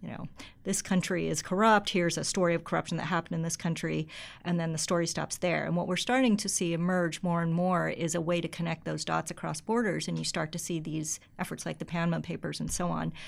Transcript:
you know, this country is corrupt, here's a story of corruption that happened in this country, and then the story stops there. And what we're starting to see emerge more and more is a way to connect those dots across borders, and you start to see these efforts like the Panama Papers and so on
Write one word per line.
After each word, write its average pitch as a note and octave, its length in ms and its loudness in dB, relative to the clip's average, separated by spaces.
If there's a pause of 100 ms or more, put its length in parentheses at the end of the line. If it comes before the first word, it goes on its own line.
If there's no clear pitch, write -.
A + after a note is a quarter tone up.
you F3 80 -10
know, - 180 -8 (360)
this G3 180 0
country F3 480 2
is D#3+ 120 0
corrupt, G#3 480 4
here's E3+ 280 2
a D#3+ 80 -2
story F3 280 4
of E3 120 -2
corruption E3 320 0
that E3 80 -4
happened E3+ 300 0
in E3 60 0
this E3 140 -2
country, D#3+ 520 0 (360)
and F3 160 2
then E3 140 0
the D#3 40 -2
story E3+ 300 2
stops - 300 -4
there. D#3+ 280 2
And E3+ 120 2
what F3 100 0
we're F3+ 80 0
starting B3 400 4
to G3+ 140 0
see E3+ 240 0
emerge F3 500 0
more E3+ 180 2
and E3 120 2
more F3 360 2
is D#3+ 260 -2
a E3+ 60 0
way E3+ 200 2
to E3 80 -2
connect E3 340 -4
those D#3 220 -4
dots D#3+ 260 -2
across D#3+ 300 -6
borders, G#3 480 0
and E3 100 -2
you D#3 60 -4
start D#3 260 -2
to E3+ 80 -6
see E3+ 200 -4
these D#3 420 -4 (160)
efforts - 280 -6
like D#3+ 140 -6
the E3 60 -8
Panama E3+ 340 0
Papers D#3 400 -6
and D#3+ 100 -4
so F3 200 0
on D#3+ 240 -2 (140)